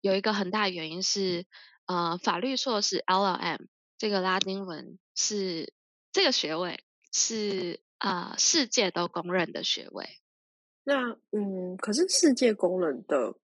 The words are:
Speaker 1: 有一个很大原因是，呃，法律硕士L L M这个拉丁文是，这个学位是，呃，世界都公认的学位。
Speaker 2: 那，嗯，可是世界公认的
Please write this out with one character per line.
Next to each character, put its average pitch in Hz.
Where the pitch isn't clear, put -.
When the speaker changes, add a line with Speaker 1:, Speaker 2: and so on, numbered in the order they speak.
Speaker 1:
有 190
一 202
个 214
很 202
大 208
原 165
因 175
是， 185
呃， 175
法 180
律 254
硕 226
士 190
L 190
L 190
M 160
这 214
个 196
拉 185
丁 196
文 170
是， 190
这 381
个 269
学 156
位 175
是， 202
呃， -
世 302
界 202
都 175
公 175
认 180
的 -
学 -
位。 -
Speaker 2:
那， 262
嗯， 190
可 208
是 339
世 320
界 240
公 185
认 147
的 123